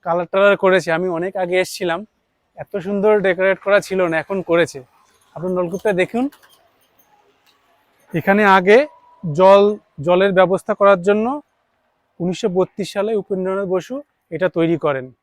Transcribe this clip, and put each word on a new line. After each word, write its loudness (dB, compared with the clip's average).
কালার -4
টালার 2
করেছে। 2
আমি -2
অনেক -6
আগে -2
এসছিলাম, -6
এত -12
সুন্দর 0
ডেকোরেট 0
করা 2
ছিল -2
না, -2
এখন -6
করেছে। 0
আপনার -8
নলকূপটা -4
দেখুন, -2
এখানে 0
আগে 4
জল, 6
জলের 2
ব্যবস্থা 0
করার 4
জন্য -2
উনিশশো -4
বত্রিশ -4
সালে -4
উপেন্দ্রনাথ -6
বসু -6
এটা -4
তৈরি -2
করেন। -4